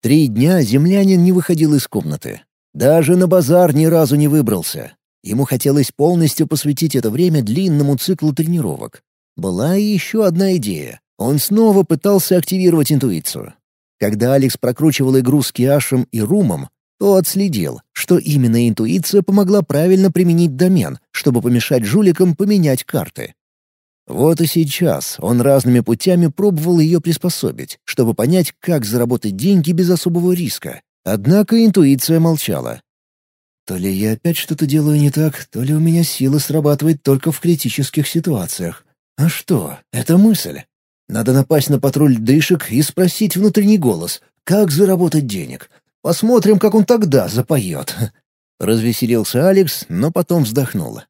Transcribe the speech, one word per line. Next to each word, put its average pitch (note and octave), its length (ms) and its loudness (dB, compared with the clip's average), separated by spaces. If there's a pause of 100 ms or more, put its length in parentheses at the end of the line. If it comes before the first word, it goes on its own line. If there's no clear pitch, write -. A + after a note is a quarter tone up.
Три D3 260 2
дня C#3+ 340 2
землянин F3 600 2
не F#3 80 4
выходил D#3+ 440 0
из C3+ 120 -2
комнаты. D2+ 540 -8 (320)
Даже D3+ 420 2
на F3+ 120 2
базар F3 480 4
ни D#3 100 2
разу D#3+ 300 2
не D3 120 2
выбрался. G#2+ 680 -2 (280)
Ему A#2+ 240 -2
хотелось C#3 460 0
полностью D#3+ 560 0
посвятить D3 480 -4
это A2+ 140 -2
время D#3 340 0
длинному C#3+ 540 0
циклу D#3 360 -2
тренировок. C3+ 720 -6 (320)
Была G2 420 -2
и G#3 60 0
еще G#3 400 -2
одна F#3 320 0
идея. E2+ 460 -8 (160)
Он C3 220 -2
снова G#3 440 4
пытался F#3 540 0
активировать E3+ 540 2
интуицию. G2 640 -4 (460)
Когда G#2+ 340 0
Алекс C3+ 240 2
прокручивал C3 640 0
игру C3 220 2
с - 120 -6
Киашем C3 580 0
и A2+ 80 -6
Румом, A2 480 0 (320)
то G3 160 4
отследил, C#3+ 640 -2 (140)
что - 240 0
именно A#2+ 500 2
интуиция D3+ 540 0
помогла G3 400 2
правильно F3+ 500 2
применить E3+ 440 2
домен, C#3+ 440 0 (120)
чтобы A#2+ 300 -2
помешать A#2+ 440 0
жуликам F3 500 2
поменять F#3 480 0
карты. - 520 -8 (720)
Вот D#3 340 0
и E3 40 2
сейчас D3 720 -2
он A#2+ 200 -2
разными A#2+ 400 2
путями E3+ 480 0
пробовал E3+ 520 0
ее D#3+ 200 2
приспособить, - 840 -6
чтобы A2+ 280 -2
понять, D3+ 460 0
как D3+ 260 -4
заработать A#2 500 -4
деньги E3 360 0
без F3 180 0
особого F3 440 0
риска. D#3+ 480 -8 (240)
Однако F3+ 600 2
интуиция D#3+ 540 2
молчала. F2+ 600 -4 (840)
"То F#2+ 120 -10
ли F#2+ 140 -4
я G#2 220 -2
опять E3 220 -4
что-то D#3 300 -4
делаю D3+ 340 2
не D3 100 4
так, D3+ 360 -2
то - 160 -10
ли C3+ 120 -2
у D#3 60 0
меня E3 240 2
сила C#3 360 0
срабатывает D3 640 0
только C#3 300 0
в - 80 -6
критических C#3+ 680 -2
ситуациях. G2+ 800 -6 (300)
А D#3 140 0
что, A2 480 -4 (160)
это A#2+ 240 0
мысль. F#3 460 2 (460)
Надо A2 240 -2
напасть C#3 360 2
на C#3+ 100 2
патруль C#3 380 2
дышек C#3+ 540 0
и B2+ 100 0
спросить F3+ 560 -2
внутренний G#3 400 2
голос, F#2 440 -4 (220)
как F#3+ 280 2
заработать E3+ 560 2
денег. D#2 420 -10 (320)
Посмотрим, G#3 580 2
как G#3 160 0
он G#3 100 4
тогда D3+ 420 2
запоет". G2+ 680 -4 (320)
<laughs> - 320 -20
Развеселился A#2 880 0
Алекс, F#3+ 420 0
но A2 220 -2
потом E3+ 320 0
вздохнул. G#2 680 -4